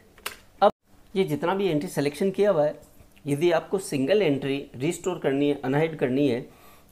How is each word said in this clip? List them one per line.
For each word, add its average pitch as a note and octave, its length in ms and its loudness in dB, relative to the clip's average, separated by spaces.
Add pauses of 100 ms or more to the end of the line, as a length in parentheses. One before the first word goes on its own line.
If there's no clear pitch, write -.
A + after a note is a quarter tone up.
(600)
अब G#3 100 6 (420)
ये F#3+ 120 2
जितना D#3+ 300 -2
भी G3 120 0
entry D#3 220 -2
selection D3 420 0
किया G3+ 200 2
हुआ D3+ 140 2
है, D3+ 140 -4 (460)
यदि D3 260 2
आपको E3 280 0
single E3+ 420 2
entry C#3 440 0 (120)
restore E3+ 420 -4
करनी C#3+ 300 2
है, C#3+ 120 -2
unhide D3+ 360 0
करनी C#3 300 0
है, A#2+ 180 -2 (460)